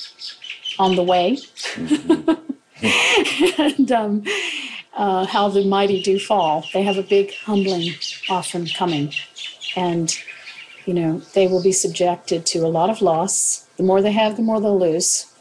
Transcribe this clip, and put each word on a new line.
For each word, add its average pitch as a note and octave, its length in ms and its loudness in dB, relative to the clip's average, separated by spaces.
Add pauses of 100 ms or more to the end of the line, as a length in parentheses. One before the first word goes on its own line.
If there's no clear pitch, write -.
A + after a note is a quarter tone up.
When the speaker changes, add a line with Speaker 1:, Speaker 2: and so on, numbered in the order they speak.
(800)
Speaker 1:
on F#3 160 4
the F3 80 2
way. F3+ 340 2 (380)
Speaker 2:
Mm-hmm. D4 560 0 (100)
Speaker 1:
<laughs> - 80 -12 (800)
<laughs> F4+ 300 0
And, C#4+ 340 2
um, G#3+ 320 0 (720)
uh, G3 300 0
how G3+ 240 2
the G3 140 2
mighty G3 380 2
do G3 180 2
fall. D#3+ 540 0
They F#3+ 100 0
have G3 140 0
a F#3+ 60 -2
big G3 300 2 (120)
humbling F#3+ 460 0 (380)
often F3+ 380 -4
coming. D3+ 460 -2 (640)
And, E3+ 380 -2 (720)
you F3+ 80 -2
know, E3+ 260 0 (160)
they F#3+ 120 6
will F#3 160 2
be F#3+ 80 4
subjected F3 760 -2
to F3 120 -2
a E3 80 2
lot E3 220 2
of A3 120 -4
loss. F3 640 0 (120)
The F3+ 60 0
more F#3+ 180 4
they G#3 100 2
have, G#3+ 240 2
the A#3 60 -4
more A3 180 0
they'll G3+ 200 2
lose. E3+ 460 0 (160)